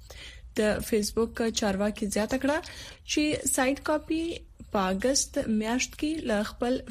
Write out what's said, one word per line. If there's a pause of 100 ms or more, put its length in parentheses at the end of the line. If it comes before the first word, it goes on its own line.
(560)
د
فیسبوک
چارواکي
زیاته
کړه (520)
چې
سایت
کاپي (480)
په (120)
اګست
میاشت
کې
له
خپل (100)